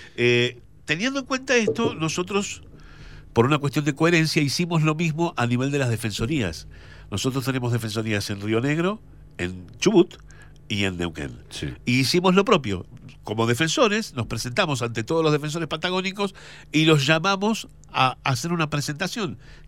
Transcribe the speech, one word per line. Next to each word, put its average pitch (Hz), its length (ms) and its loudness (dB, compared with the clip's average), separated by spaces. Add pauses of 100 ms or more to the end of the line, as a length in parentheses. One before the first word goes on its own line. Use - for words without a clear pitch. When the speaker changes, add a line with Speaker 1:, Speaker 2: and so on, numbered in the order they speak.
(160)
Speaker 1:
Eh, 120 440 2 (240)
teniendo 233 340 -2
en 269 80 -6
cuenta 262 300 0
esto, 226 400 0
nosotros, 180 680 -4 (680)
por 117 140 4
una 147 120 2
cuestión 143 260 -2
de 147 120 0
coherencia, 160 440 4
hicimos 165 440 0
lo 156 100 2
mismo 165 420 -2
a 120 100 0
nivel 123 260 0
de 143 80 0
las 123 100 0
defensorías. 110 800 -4 (420)
Nosotros 123 340 -2
tenemos 123 280 -2
defensorías 110 580 -2
en 98 100 -6
Río 110 200 0
Negro, 165 420 0 (360)
en 90 280 -8 (120)
Chubut - 360 6 (540)
y 101 160 0
en 92 140 0
Neuquén. 76 340 -4 (180)
Speaker 2:
Sí. 67 240 -8 (100)
Speaker 1:
Y 123 140 2
hicimos 175 380 4
lo 196 80 6
propio. 131 420 2 (360)
Como 113 240 0
defensores, 202 680 2
nos 117 140 -4
presentamos 123 560 -2
ante 117 200 -4
todos 160 220 0
los 151 80 4
defensores 151 340 -2
patagónicos 185 680 -4 (380)
y 156 120 4
los 151 220 6
llamamos 190 600 2 (220)
a 131 320 2
hacer 139 300 -2
una 160 160 0
presentación 151 720 -4 (300)